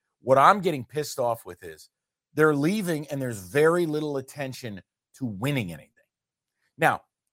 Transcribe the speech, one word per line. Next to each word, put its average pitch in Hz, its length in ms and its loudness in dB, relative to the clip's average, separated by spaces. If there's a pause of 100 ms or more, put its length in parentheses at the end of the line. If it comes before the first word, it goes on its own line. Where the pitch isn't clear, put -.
(220)
what 131 160 4
I'm 180 240 8
getting 156 220 -2
pissed 143 360 -8
off 117 260 -2
with 90 180 -16
is 78 260 -18 (440)
they're 151 220 4
leaving 160 540 -2
and 139 120 -6
there's 120 180 -6
very 156 460 2
little 151 320 -4
attention 131 640 -10 (360)
to 131 80 -8
winning 110 480 -4
anything. 69 160 -18 (880)
Now, 147 260 0 (300)